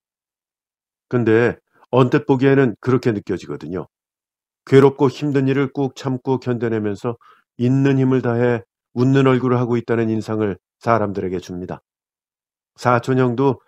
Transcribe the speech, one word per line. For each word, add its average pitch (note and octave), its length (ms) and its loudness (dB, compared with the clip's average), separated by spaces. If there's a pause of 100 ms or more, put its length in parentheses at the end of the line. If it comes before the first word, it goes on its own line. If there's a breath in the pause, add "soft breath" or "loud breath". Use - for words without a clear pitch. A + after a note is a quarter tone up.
(1080)
근데 A#2 480 2 (340 soft breath)
언뜻 C3 360 2
보기에는 C3+ 540 2
그렇게 B2 320 0
느껴지거든요. D#2+ 720 -8 (800)
괴롭고 C3+ 440 4
힘든 C3+ 400 -2
일을 C3+ 240 -2
꾹 C3+ 240 -6
참고 C3 420 -4
견뎌내면서 A2+ 800 -4 (400 soft breath)
있는 C3+ 420 2
힘을 C3 240 2
다해 A#2+ 400 0 (300)
웃는 C3+ 340 2
얼굴을 B2 320 2
하고 A#2+ 180 -2
있다는 A2+ 340 -2
인상을 G#2+ 480 -4 (220)
사람들에게 G2 580 -2
줍니다. F2 420 -12 (960)
사촌형도 B2+ 920 0